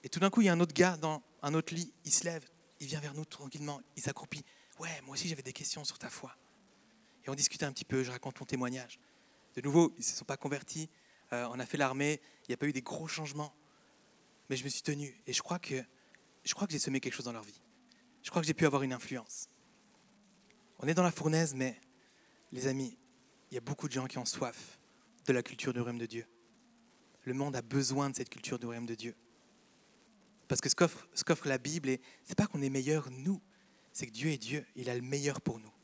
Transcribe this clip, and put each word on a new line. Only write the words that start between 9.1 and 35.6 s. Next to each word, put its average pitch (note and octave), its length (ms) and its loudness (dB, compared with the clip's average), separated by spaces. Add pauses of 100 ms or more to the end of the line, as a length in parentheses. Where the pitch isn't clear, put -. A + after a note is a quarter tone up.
De B2 80 -6
nouveau, D3+ 340 6
ils - 80 -6
se - 100 0
sont - 120 -8
pas C#3+ 100 -4
convertis, D3 540 -4 (420)
euh, A#2+ 200 -2
on B2 60 -6
a B2 60 -4
fait - 140 -4
l'armée, C#3+ 420 2 (220)
il - 80 -12
n'y B2 40 2
a - 40 -6
pas C#3+ 80 0
eu D3 60 2
des C3 100 -2
gros - 260 -6
changements. D3+ 460 -6 (960)
Mais C3+ 60 0
je B2+ 80 -4
me C#3 40 -6
suis - 140 -2
tenu C#3+ 440 -4
et B2+ 60 -4
je - 80 2
crois F3 180 -4
que, C3 240 -4 (640)
je - 80 -2
crois G3+ 140 0
que D#3 80 -4
j'ai C#3 40 0
semé C3+ 220 2
quelque B2+ 140 -6
chose B2 100 -8
dans A#2+ 80 -4
leur A2 120 -10
vie. - 180 -20 (600)
Je - 60 -10
crois E3+ 140 2
que D3+ 40 2
j'ai D#3+ 60 2
pu D#3 140 6
avoir C#3 160 6
une C3 100 0
influence. - 560 -8 (1300)
On C3 60 -2
est D#3 60 4
dans F3+ 100 6
la F3 80 6
fournaise, D#3+ 440 2
mais C3 260 -2 (720)
les B2+ 140 -2
amis, C3 320 -2 (520)
il - 40 -12
y B2+ 40 -4
a A#2 40 -6
beaucoup C#3+ 260 -4
de - 60 -6
gens C3 120 0
qui B2+ 120 -6
ont A#2+ 80 -2
soif - 520 -4 (480)
de C3 60 4
la B2 100 4
culture - 300 -4
du A#2+ 80 -2
royaume A#2+ 180 -4
de A#2 60 -4
Dieu. A#2 220 -8 (960)
Le B2+ 100 -4
monde C#3 240 0
a A#2+ 60 -2
besoin C3+ 480 2
de B2+ 60 -2
cette B2 120 -2
culture - 300 -6
du A#2 80 -6
royaume A#2 180 -4
de A#2 100 -4
Dieu. A2+ 220 -8 (1300)
Parce - 140 2
que - 80 -2
ce - 60 6
qu'offre, - 400 2
ce - 100 0
qu'offre D3+ 240 2
la C3+ 80 4
Bible, C#3 320 -2
et C3 140 2 (200)
c'est - 140 -4
pas G3+ 100 6
qu'on D3+ 140 -4
est C#3 80 2
meilleur, C3+ 420 2
nous, C#3+ 300 -2 (540)
c'est - 120 -4
que A2+ 60 -14
Dieu C3 180 0
est C#3+ 60 0
Dieu, B2 300 -6 (100)
il B2+ 140 -4
a B2 40 0
le B2 60 0
meilleur C#3 400 0
pour A2+ 180 -2
nous. A2 140 -18 (120)